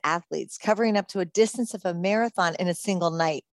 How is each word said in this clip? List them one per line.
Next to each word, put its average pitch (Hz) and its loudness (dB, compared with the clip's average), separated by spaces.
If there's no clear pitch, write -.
athletes 160 -4
covering 214 2
up 196 0
to 202 -4
a 180 0
distance 220 0
of 196 -6
a 175 -2
marathon 190 0
in 180 -2
a 175 2
single 175 0
night, 160 0